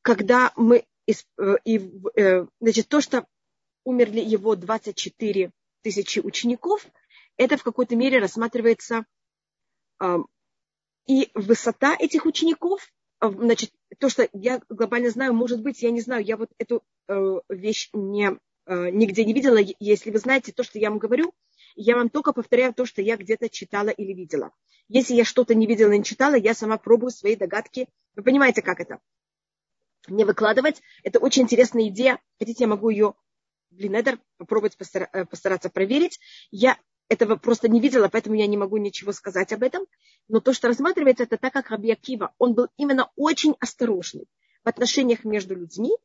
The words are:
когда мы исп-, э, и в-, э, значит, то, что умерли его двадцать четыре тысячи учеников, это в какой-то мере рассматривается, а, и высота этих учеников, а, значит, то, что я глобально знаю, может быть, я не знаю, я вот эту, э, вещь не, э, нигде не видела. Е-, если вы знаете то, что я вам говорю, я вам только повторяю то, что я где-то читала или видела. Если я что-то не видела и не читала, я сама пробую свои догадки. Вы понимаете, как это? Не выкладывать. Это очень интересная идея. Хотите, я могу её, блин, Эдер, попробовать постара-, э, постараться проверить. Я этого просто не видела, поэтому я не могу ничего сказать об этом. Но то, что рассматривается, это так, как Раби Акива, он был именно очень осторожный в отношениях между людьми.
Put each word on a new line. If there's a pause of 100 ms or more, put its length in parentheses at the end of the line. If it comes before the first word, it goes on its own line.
когда
мы (220)
исп-, (120)
э,
и
в-,
э, (140)
значит,
то,
что (580)
умерли
его
двадцать
четыре (300)
тысячи
учеников, (520)
это
в
какой-то
мере
рассматривается, (920)
а, (880)
и
высота
этих
учеников, (300)
а,
значит, (280)
то,
что
я
глобально
знаю,
может
быть,
я
не
знаю,
я
вот
эту, (240)
э,
вещь
не, (300)
э,
нигде
не
видела.
Е-,
если
вы
знаете
то,
что
я
вам
говорю, (440)
я
вам
только
повторяю
то,
что
я
где-то
читала
или
видела. (380)
Если
я
что-то
не
видела
и
не
читала,
я
сама
пробую
свои
догадки. (280)
Вы
понимаете,
как
это? (1080)
Не
выкладывать. (220)
Это
очень
интересная
идея. (220)
Хотите,
я
могу
её, (560)
блин,
Эдер, (180)
попробовать
постара-,
э,
постараться
проверить. (320)
Я (360)
этого
просто
не
видела,
поэтому
я
не
могу
ничего
сказать
об
этом. (440)
Но
то,
что
рассматривается,
это
так,
как
Раби
Акива,
он
был (100)
именно
очень
осторожный (380)
в
отношениях
между
людьми. (140)